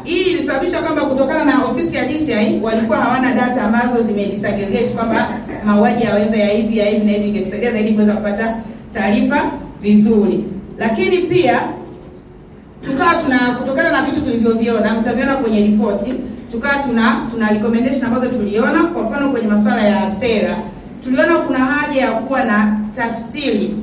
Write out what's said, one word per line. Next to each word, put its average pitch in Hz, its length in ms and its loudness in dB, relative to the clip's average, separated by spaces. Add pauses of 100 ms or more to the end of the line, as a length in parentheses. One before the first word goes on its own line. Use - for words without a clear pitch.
hii 359 200 -2
ilisababisha 330 580 0
kwamba 311 200 0
kutokana 269 440 0
na 262 200 2
ofisi - 300 -2
ya - 100 -2
D - 80 -4 (120)
C 233 80 -2
I 214 280 2
walikuwa 226 360 0
hawana 254 360 0
data 226 280 0
ambazo 226 420 2
zimedisaggregate 202 880 -2
kwamba - 380 -2 (380)
mauaji 208 380 4
ya 208 100 0
wenza 214 240 2
ya 208 100 2
hivi, 214 300 0
ya 208 80 2
hivi 214 200 2
na 208 60 4
hivi, 208 160 0
ingetusaidia 233 440 -2
zaidi 220 220 0
kuweza 208 200 4
kupata 214 420 -2 (380)
taarifa 254 480 2 (400)
vizuri. 208 600 4 (360)
Lakini 359 380 2
pia 311 420 2 (1300)
tukawa 330 300 2
tuna, 254 240 0
kutokana 269 520 0
na 277 100 2
vitu - 200 -2
tulivyoviona, 220 720 2
mtaviona 247 420 0
kwenye 214 260 0
ripoti, 214 520 2 (380)
tukawa 285 240 -2
tuna, 226 400 2 (160)
tuna 220 180 -2
recommendation 233 560 0
ambazo 233 200 0
tuliona. 247 580 0
Kwa 233 200 -2
mfano, 277 260 -2
kwenye 226 180 -2
masuala 208 360 2
ya 208 280 2
sera, 226 440 -2 (480)
tuliona 311 320 2
kuna 269 240 0
haja 277 420 0
ya 233 100 0
kuwa 262 320 -2
na 214 340 2 (180)
tafsiri 233 880 -4